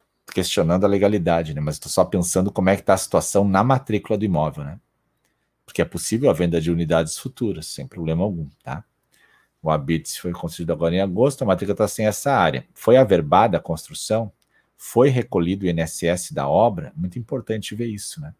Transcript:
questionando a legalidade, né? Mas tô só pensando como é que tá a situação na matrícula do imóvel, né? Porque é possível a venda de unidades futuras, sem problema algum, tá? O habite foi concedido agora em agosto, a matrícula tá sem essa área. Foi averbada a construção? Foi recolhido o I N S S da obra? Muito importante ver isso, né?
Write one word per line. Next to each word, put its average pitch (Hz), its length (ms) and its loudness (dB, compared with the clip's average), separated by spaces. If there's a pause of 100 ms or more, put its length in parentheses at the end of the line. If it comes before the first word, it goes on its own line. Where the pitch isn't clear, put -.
(340)
questionando 90 500 2
a 101 40 4
legalidade, 90 680 2
né? 73 60 -6
Mas 76 180 -4
tô - 100 -14
só 90 160 2
pensando 92 460 0
como 95 180 0
é 98 60 4
que - 80 -8
tá 101 100 2
a 95 40 4
situação 98 500 0
na 95 160 2
matrícula 113 540 0
do 107 80 -2
imóvel, 76 380 -2
né? 73 160 -12 (840)
Porque - 160 -4
é 82 40 2
possível 117 440 0
a 95 40 4
venda 85 260 0
de 82 120 -2
unidades 82 460 0
futuras, 90 500 -6
sem 69 200 -12
problema 82 360 -2
algum, 87 240 -4 (160)
tá? 78 200 -10 (760)
O 80 80 -2
habite 76 500 -2
foi 90 120 -6
concedido 85 420 -6
agora 82 220 0
em 92 40 0
agosto, 104 440 0
a - 20 -2
matrícula 98 320 0
tá 107 100 2
sem 107 200 -2
essa 107 240 -2
área. 85 420 2
Foi 120 240 4
averbada 95 600 4
a 80 40 -2
construção? 107 720 -6 (440)
Foi - 340 2
recolhido 98 540 0
o 92 40 0
I - 20 2
N 82 120 0
S 80 260 -4
S 87 260 -2
da 71 140 -4
obra? 85 480 2
Muito 90 240 -8
importante 110 560 -8
ver 117 100 -6
isso, 107 340 -10
né? 143 200 -14